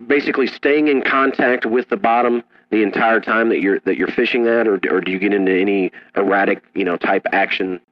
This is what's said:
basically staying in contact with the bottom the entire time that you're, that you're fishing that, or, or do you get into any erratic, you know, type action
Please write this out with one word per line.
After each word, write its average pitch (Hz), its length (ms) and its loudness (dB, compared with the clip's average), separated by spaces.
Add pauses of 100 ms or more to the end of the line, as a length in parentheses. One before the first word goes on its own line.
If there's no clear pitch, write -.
basically 139 420 0
staying 151 400 0
in 139 140 2
contact 135 640 0
with 123 220 0
the 117 80 -2
bottom 117 460 2 (280)
the 107 120 2
entire 110 380 2
time 113 300 0
that 82 100 0
you're, 95 200 2
that 95 160 -2
you're 90 120 -2
fishing 120 340 0
that, 117 240 2
or, 98 140 2 (100)
or 95 100 2
do 90 120 -4
you 95 80 -4
get 98 120 0
into 95 200 0
any 95 400 0 (240)
erratic, 98 480 0 (100)
you 98 100 -4
know, 87 120 -2
type 98 360 -2
action 95 460 -2 (140)